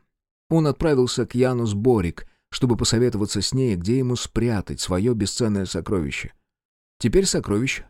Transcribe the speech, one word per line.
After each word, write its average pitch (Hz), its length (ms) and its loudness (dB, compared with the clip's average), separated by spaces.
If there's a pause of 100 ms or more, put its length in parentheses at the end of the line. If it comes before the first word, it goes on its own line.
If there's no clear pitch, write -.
(500)
Он 160 180 4
отправился 131 580 2
к - 100 -10
Янус 123 380 2
Борик, 101 540 2 (220)
чтобы 120 280 0
посоветоваться 110 640 0
с - 120 -4
ней, 127 220 0
где 92 220 0
ему 123 180 0
спрятать 110 640 -4
свое 98 340 0
бесценное 104 520 0
сокровище. 82 640 -4 (680)
Теперь 180 260 2
сокровищ 113 640 -2